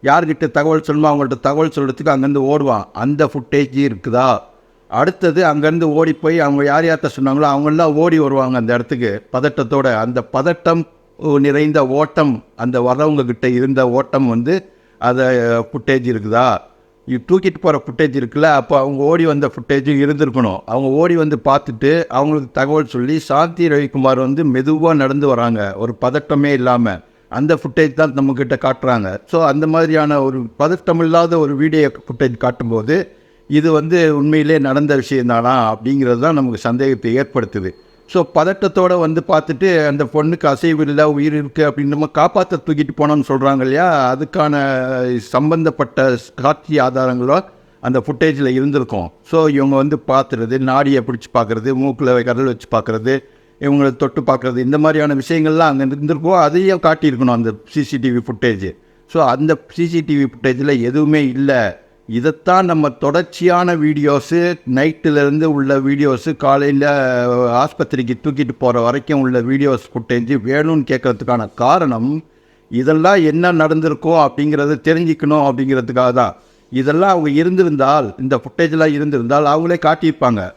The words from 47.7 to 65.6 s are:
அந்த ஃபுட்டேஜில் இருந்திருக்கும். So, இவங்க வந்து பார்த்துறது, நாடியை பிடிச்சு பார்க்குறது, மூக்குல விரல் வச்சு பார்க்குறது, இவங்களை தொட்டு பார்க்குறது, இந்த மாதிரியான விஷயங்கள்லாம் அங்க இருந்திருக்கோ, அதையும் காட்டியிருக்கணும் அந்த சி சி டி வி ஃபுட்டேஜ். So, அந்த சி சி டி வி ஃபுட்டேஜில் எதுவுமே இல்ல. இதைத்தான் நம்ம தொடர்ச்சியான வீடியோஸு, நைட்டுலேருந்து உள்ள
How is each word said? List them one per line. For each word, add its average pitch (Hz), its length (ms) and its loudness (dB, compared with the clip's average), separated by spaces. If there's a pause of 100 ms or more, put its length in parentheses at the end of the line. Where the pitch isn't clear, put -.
அந்த 127 200 0
ஃபுட்டேஜில் 143 480 -2
இருந்திருக்கும். 127 600 -2 (160)
So, 160 220 2
இவங்க 139 280 2
வந்து 143 320 0
பார்த்துறது, 131 520 0
நாடியை 135 420 2
பிடிச்சு 117 360 -6
பார்க்குறது, 113 380 -2
மூக்குல 127 380 0
விரல் 123 420 0
வச்சு - 160 -20
பார்க்குறது, 113 480 -2 (400)
இவங்களை 139 360 2
தொட்டு 139 260 -4
பார்க்குறது, 127 360 -2
இந்த 127 200 0
மாதிரியான 151 380 2
விஷயங்கள்லாம் 156 420 0
அங்க 143 280 2
இருந்திருக்கோ, 151 540 0
அதையும் 175 400 2
காட்டியிருக்கணும் 139 520 0
அந்த 113 220 0 (160)
சி 151 140 -2
சி 135 140 -6
டி 127 140 -2
வி 120 80 0
ஃபுட்டேஜ். 107 560 -4 (320)
So, 160 160 0
அந்த 139 340 0 (160)
சி 170 140 -2
சி 165 140 -2
டி 143 220 0
வி 135 40 0
ஃபுட்டேஜில் 131 540 -2
எதுவுமே 147 460 2
இல்ல. 127 540 0 (260)
இதைத்தான் 160 580 0
நம்ம 160 240 0
தொடர்ச்சியான 175 840 0
வீடியோஸு, 151 840 0 (160)
நைட்டுலேருந்து 147 680 0
உள்ள 139 360 0